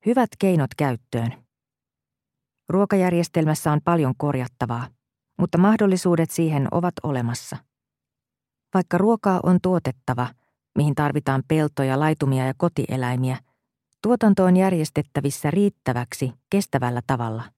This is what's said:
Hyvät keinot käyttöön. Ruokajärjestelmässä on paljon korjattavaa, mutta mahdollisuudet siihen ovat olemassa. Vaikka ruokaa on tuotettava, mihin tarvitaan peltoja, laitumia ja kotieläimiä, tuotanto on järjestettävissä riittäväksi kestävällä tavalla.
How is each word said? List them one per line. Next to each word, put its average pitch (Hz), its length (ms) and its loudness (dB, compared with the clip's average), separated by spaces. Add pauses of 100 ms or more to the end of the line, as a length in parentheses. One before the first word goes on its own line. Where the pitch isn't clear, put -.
Hyvät 233 240 2 (100)
keinot 175 380 0
käyttöön. 117 560 -2 (1400)
Ruokajärjestelmässä 175 1000 0
on 151 140 2
paljon 156 320 2
korjattavaa, 123 720 -4 (520)
mutta 175 180 0
mahdollisuudet 185 720 2
siihen 156 400 0
ovat 175 220 -2 (100)
olemassa. 123 540 -6 (1160)
Vaikka - 240 0
ruokaa 202 460 2
on 185 180 2
tuotettava, 131 680 -2 (480)
mihin 147 200 0
tarvitaan 139 520 -2
peltoja, 143 520 0
laitumia 143 460 0
ja 131 120 -2
kotieläimiä, 127 800 -2 (640)
tuotanto 214 420 4
on 180 140 6
järjestettävissä 151 960 -2
riittäväksi 131 840 -2 (160)
kestävällä 127 580 -2
tavalla. 113 360 -4 (140)